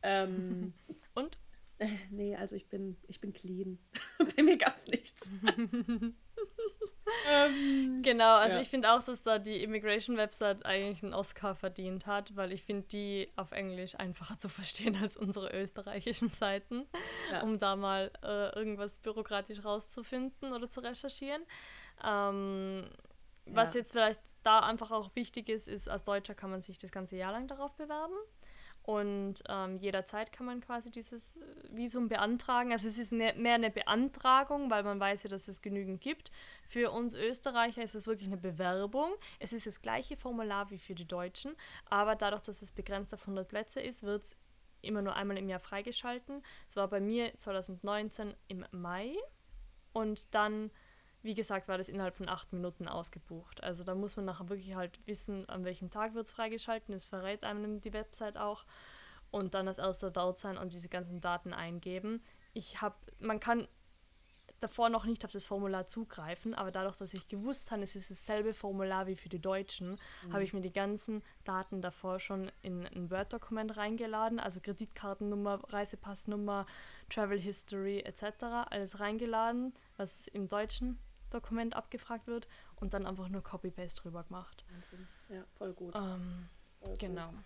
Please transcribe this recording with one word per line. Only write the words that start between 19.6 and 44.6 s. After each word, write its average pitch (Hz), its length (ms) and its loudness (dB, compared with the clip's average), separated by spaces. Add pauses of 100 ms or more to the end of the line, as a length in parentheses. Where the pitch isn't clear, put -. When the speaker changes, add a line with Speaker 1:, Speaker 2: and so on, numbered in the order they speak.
Speaker 2:
rauszufinden 254 880 -4
oder 240 160 -4
zu - 120 -8
recherchieren. 269 640 -4 (640)
Ähm, 196 840 0 (580)
was 226 280 6
Speaker 1:
Ja. 240 60 4
Speaker 2:
jetzt 226 120 -4
vielleicht 220 300 4 (200)
da 220 180 10
einfach 226 300 2
auch 214 260 -2
wichtig 240 320 -4
ist, 220 180 0
ist, - 220 -2
als 196 160 -2
Deutscher 202 300 0
kann 190 160 -8
man 190 100 -4
sich 185 180 -12
das 180 140 -12
ganze 190 240 -6
Jahr 185 160 0
lang 254 160 -4
darauf 277 260 -6
bewerben. 311 400 -4 (680)
Und, 202 680 0
ähm, 190 260 -2
jederzeit 196 560 -2
kann 247 140 -8
man 247 160 -6
quasi 240 280 -6
dieses, 233 460 -10
äh, 330 40 -16 (300)
Visum 233 380 0
beantragen. 240 640 4
Also 220 160 2
es 220 80 2
ist 233 160 0
ne-, 226 240 6
mehr 233 200 6
eine 226 140 6
Beantragung, 269 1000 4
weil 208 120 4
man 202 160 0
weiß 202 260 2
ja, 208 40 -6
dass 190 180 -4
es 190 140 -8
genügend 196 400 -2
gibt. - 300 -4 (360)
Für 240 240 2
uns 233 240 0
Österreicher 233 680 2
ist 220 120 -6
es 208 120 -4
wirklich 202 220 -2
eine 190 100 -2
Bewerbung. 190 760 0 (280)
Es - 120 -4
ist 226 140 -2
das - 160 -8
gleiche 247 340 -4
Formular 214 540 -2
wie 196 80 -10
für - 160 -10
die 170 100 -8
Deutschen, 180 500 -6 (360)
aber 214 240 6
dadurch, 208 260 2
dass - 220 -10
es 196 100 -12
begrenzt 202 400 -4
auf 202 140 -10
hundert 190 220 -2
Plätze 220 340 -4
ist, 240 220 -6
wird's 202 340 -4 (420)